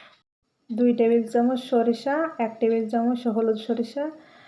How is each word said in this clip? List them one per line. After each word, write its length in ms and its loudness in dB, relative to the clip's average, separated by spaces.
দুই 240 2
টেবিল 340 4
চামচ 360 0
সরিষা, 520 0
এক 180 -2
টেবিল 320 0
চামচ 380 0
হলুদ 320 0
সরিষা, 460 -4